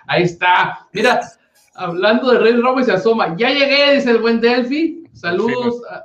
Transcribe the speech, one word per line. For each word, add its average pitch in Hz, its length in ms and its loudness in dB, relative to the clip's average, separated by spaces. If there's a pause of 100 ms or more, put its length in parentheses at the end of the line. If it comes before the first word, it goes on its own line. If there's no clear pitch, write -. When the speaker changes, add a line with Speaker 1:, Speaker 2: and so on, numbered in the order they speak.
Speaker 1:
ahí 156 160 0
está. 180 680 0
Mira, 220 300 0 (540)
hablando 202 560 0
de 226 80 4
Rey 226 140 4
Roma 254 280 2
y - 40 0
se 202 80 2
asoma, 185 440 0
"Ya 247 140 0
llegué", 277 420 2
dice 247 160 0
el 226 80 2
buen 226 240 0
Delphi, 254 600 -2 (100)
saludos 196 400 -4
Speaker 2:
Delfino. 240 380 -4
Speaker 1:
a, - 140 -16